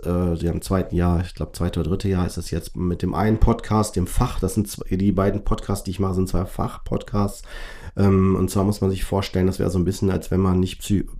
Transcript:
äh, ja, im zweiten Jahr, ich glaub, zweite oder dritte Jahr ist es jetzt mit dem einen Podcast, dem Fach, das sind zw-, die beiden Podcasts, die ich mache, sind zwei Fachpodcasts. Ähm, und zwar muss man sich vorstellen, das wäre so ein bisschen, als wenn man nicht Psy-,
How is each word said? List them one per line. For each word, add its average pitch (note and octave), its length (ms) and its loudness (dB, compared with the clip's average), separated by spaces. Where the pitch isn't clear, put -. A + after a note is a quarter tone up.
äh, F2 300 0
ja, E2 180 -2
im E2+ 80 -2
zweiten F#2 340 -2
Jahr, F2 300 2
ich - 100 -10
glaub, - 220 -8
zweite F2 240 -2
oder D#2+ 80 0
dritte G2 220 0
Jahr F2+ 160 2
ist F2 100 -6
es F2 140 -8
jetzt - 260 -6
mit F2 240 -2
dem - 140 -2
einen A2 260 2
Podcast, G#2+ 560 4
dem F2 100 2
Fach, - 320 0
das - 140 0
sind G#2+ 160 0
zw-, - 300 -4
die G2 140 4
beiden G2+ 320 2
Podcasts, - 400 -2
die F#2+ 80 -6
ich F2+ 60 -8
mache, F#2+ 160 0
sind F#2 140 0
zwei F2+ 160 0
Fachpodcasts. - 1000 -4
Ähm, F#2+ 380 4
und F#2 140 2
zwar G2 140 2
muss G#2 180 0
man F#2+ 80 2
sich F#2+ 140 -2
vorstellen, F#2+ 420 0
das F#2+ 120 0
wäre F2+ 120 0
so F2+ 80 0
ein E2+ 80 2
bisschen, F#2+ 240 0
als F#2 200 -2
wenn F#2 100 2
man F#2 200 4
nicht - 220 -2
Psy-, G2+ 240 0